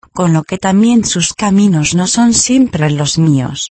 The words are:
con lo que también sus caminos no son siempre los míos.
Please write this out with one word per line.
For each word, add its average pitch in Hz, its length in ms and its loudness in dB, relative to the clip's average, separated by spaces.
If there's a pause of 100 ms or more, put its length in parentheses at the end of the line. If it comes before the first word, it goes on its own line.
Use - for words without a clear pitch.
(120)
con 175 200 0
lo 160 120 0
que 190 140 -8
también 208 460 2
sus - 280 -4
caminos 196 640 0
no 180 100 0
son 233 260 2
siempre 226 580 0
los 147 280 -2
míos. 139 560 0